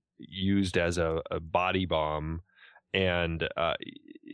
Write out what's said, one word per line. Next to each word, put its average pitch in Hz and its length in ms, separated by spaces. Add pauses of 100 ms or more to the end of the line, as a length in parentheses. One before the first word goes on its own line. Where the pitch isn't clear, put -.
(180)
used 95 580
as 87 220
a, 80 320
a 80 100
body 90 460
bomb 78 540 (520)
and, 87 640
uh, 80 180 (600)